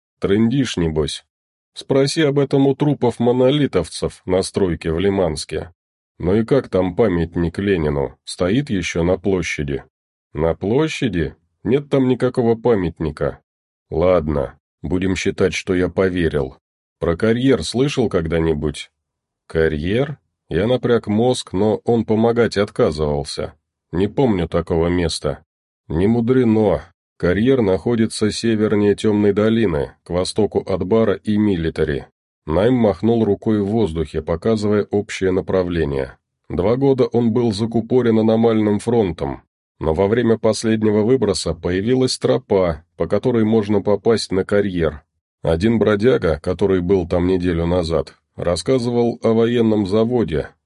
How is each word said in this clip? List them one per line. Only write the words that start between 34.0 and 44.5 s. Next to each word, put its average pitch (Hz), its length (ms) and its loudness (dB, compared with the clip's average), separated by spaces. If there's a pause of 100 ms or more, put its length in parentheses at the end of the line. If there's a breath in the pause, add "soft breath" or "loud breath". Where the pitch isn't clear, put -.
показывая 104 640 0
общее 95 480 -2
направление. 85 840 -2 (320)
Два 104 280 0
года 135 280 2
он 117 300 0
был 120 180 0
закупорен 113 680 0
аномальным 110 580 2
фронтом, 90 640 -2 (380)
но 80 140 0
во 98 140 2
время 113 300 2
последнего 107 640 0
выброса 104 520 0
появилась 110 640 -2
тропа, 101 680 0 (120)
по 85 100 -2
которой 113 380 0
можно 107 360 2
попасть 104 520 0
на 92 120 0
карьер. 87 580 -2 (400)